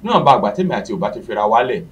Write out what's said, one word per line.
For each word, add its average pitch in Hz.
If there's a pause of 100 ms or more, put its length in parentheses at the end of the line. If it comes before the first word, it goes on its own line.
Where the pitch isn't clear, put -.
Níwọ̀n 202
bá 139
àgbà 104
tèmi 180
àti 104
ò 98
bá 101
ti 113
fira 104
wálẹ̀ 113